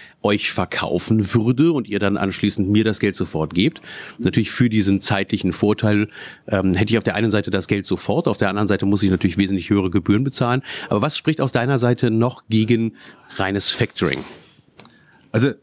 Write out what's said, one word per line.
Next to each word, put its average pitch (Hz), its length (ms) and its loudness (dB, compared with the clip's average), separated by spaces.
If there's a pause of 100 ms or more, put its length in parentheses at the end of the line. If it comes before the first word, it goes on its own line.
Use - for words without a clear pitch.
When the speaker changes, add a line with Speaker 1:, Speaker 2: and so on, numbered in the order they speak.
(220)
Speaker 1:
euch 104 300 0
verkaufen 95 840 0
würde 123 380 2
und 127 160 -2
ihr 101 120 -4
dann 101 180 0
anschließend 95 520 -2
mir 107 140 4
das 107 160 -2
Geld 98 160 0
sofort 78 380 -4
gebt. 107 280 0 (360)
Natürlich 104 340 0
für 123 160 2
diesen 98 320 2
zeitlichen 95 540 -2
Vorteil, 107 560 2 (400)
ähm, 95 240 2
hätte 104 180 0
ich 117 60 4
auf 107 80 -2
der 92 100 0
einen 107 160 0
Seite 104 200 0
das 95 160 -2
Geld 101 180 -2
sofort, 107 420 -2
auf 107 100 0
der 101 120 0
anderen 101 180 -2
Seite 98 180 0
muss 101 160 2
ich 98 100 2
natürlich 90 260 0
wesentlich 98 320 0
höhere 98 200 2
Gebühren 104 360 0
bezahlen. 127 360 0 (280)
Aber 104 120 0
was 151 140 -2
spricht - 240 -2
aus 135 140 -2
deiner 127 260 0
Seite 120 320 2
noch 117 380 0
gegen 110 460 2 (420)
reines 98 340 -2
Factoring? 80 480 -2 (1120)
Speaker 2:
Also 120 200 2 (120)